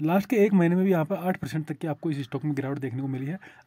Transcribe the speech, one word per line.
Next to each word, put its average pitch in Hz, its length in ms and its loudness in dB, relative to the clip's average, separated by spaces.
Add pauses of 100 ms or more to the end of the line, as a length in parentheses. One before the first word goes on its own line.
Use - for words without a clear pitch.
लास्ट 180 260 2
के 254 80 0
एक 208 160 6
महीने 175 240 6
में 185 80 2
भी 196 60 4
यहाँ 165 140 4
पर 190 120 -4
आठ 180 200 -2
परसेंट 151 300 -4
तक 147 120 -8
की 165 80 -6
आपको 156 240 -4
इस 143 120 -2
स्टॉक 131 220 -6
में 151 100 -2
गिरावट 139 240 -4
देखने 127 220 -6
को 135 60 -4
मिली 131 200 -4
है। 175 120 -6 (280)